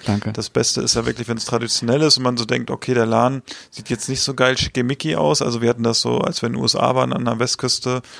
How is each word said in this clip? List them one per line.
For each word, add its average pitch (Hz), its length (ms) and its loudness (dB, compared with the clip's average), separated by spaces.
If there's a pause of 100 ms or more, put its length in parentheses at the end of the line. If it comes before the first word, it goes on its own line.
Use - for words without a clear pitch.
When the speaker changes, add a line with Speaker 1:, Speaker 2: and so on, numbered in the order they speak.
Speaker 1:
Danke. 104 260 0
Speaker 2:
Das 110 200 -6
Beste - 300 0
ist 120 120 0
ja 117 140 -2
wirklich, 120 200 -4
wenn's 117 180 -4
traditionell 117 580 0
ist 151 140 6
und 127 60 -2
man 123 140 0
so 120 80 -2
denkt, 123 240 -2
okay, 123 240 -2
der 117 140 4
Laden 120 340 4 (300)
sieht - 180 -12
jetzt 117 200 -4
nicht 131 120 -2
so 139 140 -2
geil 127 240 2
schickimicki 139 560 -2
aus. 151 260 2
Also 117 220 -2
wir 117 60 4
hatten 120 140 0
das 117 180 2
so, 120 180 0
als - 240 -2
wir 117 40 0
in 120 60 -4
den 127 80 -2
U 127 40 0
S 120 100 0
A 127 180 2
waren, 127 200 0
an 127 120 -2
der 113 140 -2
Westküste 123 640 -2 (160)